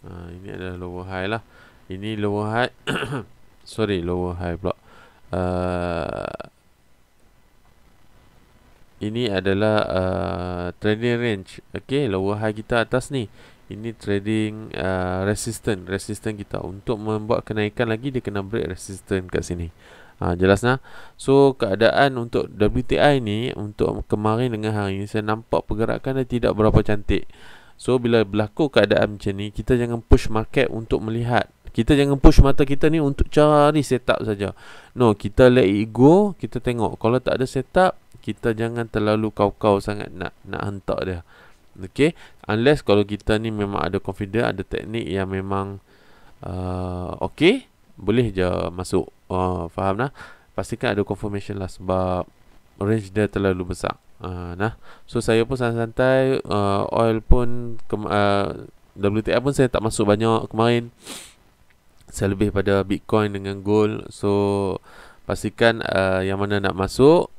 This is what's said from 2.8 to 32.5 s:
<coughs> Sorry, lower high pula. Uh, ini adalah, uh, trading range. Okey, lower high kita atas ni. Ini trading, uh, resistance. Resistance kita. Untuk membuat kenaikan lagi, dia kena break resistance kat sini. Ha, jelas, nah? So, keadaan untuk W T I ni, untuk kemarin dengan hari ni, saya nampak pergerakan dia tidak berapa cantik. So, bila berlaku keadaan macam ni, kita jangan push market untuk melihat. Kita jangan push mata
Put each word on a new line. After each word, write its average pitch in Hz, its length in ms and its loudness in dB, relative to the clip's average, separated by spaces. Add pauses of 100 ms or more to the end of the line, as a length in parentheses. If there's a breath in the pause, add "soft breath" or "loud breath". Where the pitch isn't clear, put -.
<coughs> 131 400 -6 (400)
Sorry, 101 320 -2
lower 90 400 -4
high 87 160 -4
pula. 92 180 -4 (560 soft breath)
Uh, 90 1200 -4 (2500)
ini 113 240 -4
adalah, 98 580 2
uh, 90 800 -4 (140)
trading 117 400 0
range. 107 400 -4 (160)
Okey, 135 320 -4
lower 98 320 -2
high 107 160 -2
kita 110 320 -2
atas 123 240 -2
ni. 127 160 -4 (400 soft breath)
Ini 107 320 -10
trading, 107 800 -2
uh, 92 480 -2
resistance. 107 560 -4
Resistance 101 560 -6
kita. - 240 -8
Untuk 98 400 -6
membuat 107 400 -2
kenaikan 107 480 -2
lagi, 123 240 -6
dia 120 80 -4
kena 101 160 -6
break 98 320 -4
resistance 92 560 -6
kat - 160 -4
sini. 87 240 -8 (560 loud breath)
Ha, 87 160 0
jelas, 98 240 4
nah? 127 160 2 (400 loud breath)
So, 139 400 4
keadaan 113 560 2
untuk 120 320 -2
W 104 400 0
T - 80 0
I 139 240 4
ni, 110 400 -4
untuk 104 480 -4
kemarin 113 480 0
dengan 107 160 -2
hari 101 320 -2
ni, - 0 -
saya 107 160 -4
nampak 107 480 -2
pergerakan 117 560 -2
dia 123 160 -2
tidak 113 160 2
berapa 107 240 4
cantik. 107 480 0 (480 loud breath)
So, 123 240 0
bila 117 240 4
berlaku 107 480 -2
keadaan 104 480 2
macam 101 160 -4
ni, 101 160 -8
kita 120 240 0
jangan 117 240 -2
push - 320 4
market 113 400 0
untuk 113 320 -4
melihat. 117 480 0 (240)
Kita 139 240 4
jangan 139 240 2
push - 160 12
mata 185 240 8